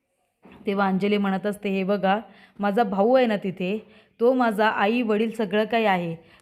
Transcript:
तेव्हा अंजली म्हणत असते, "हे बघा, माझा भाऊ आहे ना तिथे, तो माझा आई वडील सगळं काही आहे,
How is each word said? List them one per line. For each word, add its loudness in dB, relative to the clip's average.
तेव्हा 0
अंजली 0
म्हणत -2
असते, -4
"हे -2
बघा, 0
माझा 0
भाऊ 2
आहे 6
ना 0
तिथे, -4
तो 4
माझा 2
आई 0
वडील 0
सगळं -2
काही -2
आहे, 0